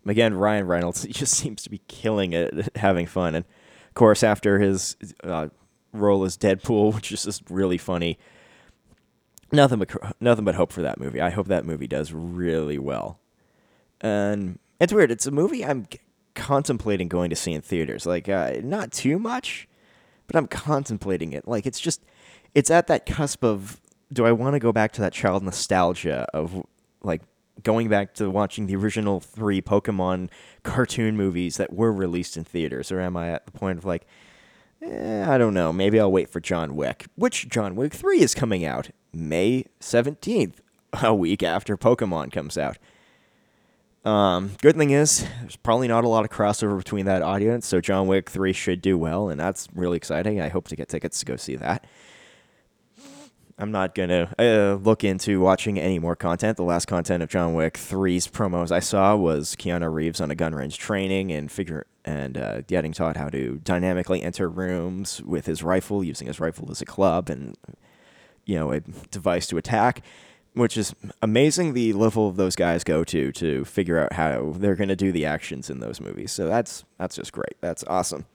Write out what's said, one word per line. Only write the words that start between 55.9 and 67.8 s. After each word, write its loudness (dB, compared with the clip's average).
more -2
content. -2
The -2
last 0
content 0
of -6
John 0
Wick 0
three's 0
promos -2
I 4
saw 4
was 0
Keanu -4
Reeves -2
on -4
a -4
gun -2
range -8
training -2
and -6
figure, -6
and, -6
uh, -6
getting -2
taught -2
how -6
to -4
dynamically 0
enter -2
rooms -6
with -4
his -4
rifle, 0
using -8
his -10
rifle -6
as -10
a -8
club, 0
and, -10